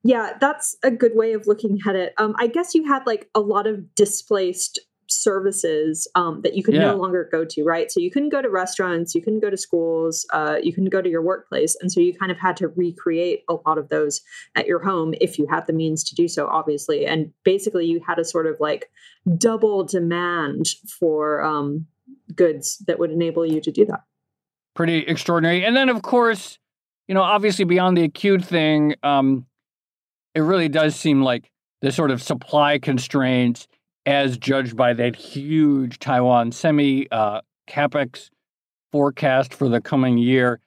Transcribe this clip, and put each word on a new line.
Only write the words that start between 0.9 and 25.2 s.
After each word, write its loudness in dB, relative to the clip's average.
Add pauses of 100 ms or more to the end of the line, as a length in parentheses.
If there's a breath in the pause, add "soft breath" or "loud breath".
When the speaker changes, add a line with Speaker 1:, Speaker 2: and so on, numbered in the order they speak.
Speaker 1:
way 2
of -4
looking 0 (100)
at 0
it. -4
Um, 0
I 2
guess -2
you 2
had, 0
like, -4
a 4
lot 0
of -6
displaced -2 (280)
services, -2
um, 0
that -2
you -2
could 4
Speaker 2:
Yeah. 4
Speaker 1:
no 2
longer -2
go -2
to, -6
right? 0
So -2
you -2
couldn't -2
go -2
to -2
restaurants, -2
you 0
couldn't -2
go -2
to -4
schools, -2
uh, -2
you 0
couldn't -2
go 0
to 0
your 0
workplace. -2
And -6
so 0
you 2
kind -4
of -6
had -2
to -4
recreate -2
a -2 (100)
lot 0
of -6
those -2 (340 loud breath)
at -2
your 0
home -2
if -2
you 0
had -2
the -2
means -2
to -10
do 2
so, -4
obviously. -2
And -2 (120)
basically 0
you -2
had -2
a -2
sort -2
of, -2
like, -4 (480 soft breath)
double 2
demand -2 (340)
for, 0
um, -4 (480)
goods 0
that -2
would -2
enable 0
you -2
to -4
do 4
that. -8 (720)
Speaker 2:
Pretty 2
extraordinary. 0